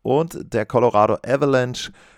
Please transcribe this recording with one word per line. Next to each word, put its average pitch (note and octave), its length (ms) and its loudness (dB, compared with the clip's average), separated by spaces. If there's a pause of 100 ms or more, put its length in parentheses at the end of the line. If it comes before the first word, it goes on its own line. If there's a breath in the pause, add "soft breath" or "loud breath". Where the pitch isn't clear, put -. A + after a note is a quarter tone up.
und D3+ 500 -4
der A2 140 -2
Colorado A2 580 2
Avalanche B2+ 680 -2 (260 soft breath)